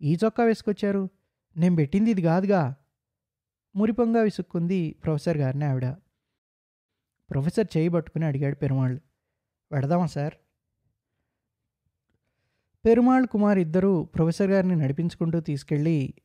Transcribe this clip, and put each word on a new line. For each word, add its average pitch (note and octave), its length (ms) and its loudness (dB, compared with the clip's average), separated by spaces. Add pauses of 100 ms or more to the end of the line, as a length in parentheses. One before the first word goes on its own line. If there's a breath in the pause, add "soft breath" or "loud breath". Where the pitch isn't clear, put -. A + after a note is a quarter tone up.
ఈ D#3 240 0
చొక్కా A#3 180 0
వేసుకొచ్చారు? G3+ 640 0 (480)
నేను F3 180 4
పెట్టింది F#3+ 360 2
ఇది F#3+ 100 0
కాదుగా." E3+ 540 2 (1000)
మురిపంగా A3+ 460 0
విసుక్కుంది F3+ 840 -2
ప్రొఫెసర్ D#3+ 340 -2
గారిని C#3 280 -2
ఆవిడ. C3 200 -2 (1400)
ప్రొఫెసర్ D#3+ 380 -2 (100)
చేయి D#3+ 120 0
పట్టుకుని E3 360 -4
అడిగాడు C#3+ 300 -2
పెరుమాళ్, C3+ 440 -2 (720)
"వెడదామా D3+ 340 -2
సార్?" D3 280 -6 (2500)
పెరుమాళ్, B3 420 4
కుమార్ G#3 300 2
ఇద్దరూ F3+ 460 2
ప్రొఫెసర్ E3+ 480 0
గారిని F#3 240 2
నడిపించుకుంటూ E3 640 -2
తీసుకెళ్ళి D3+ 720 -2 (120)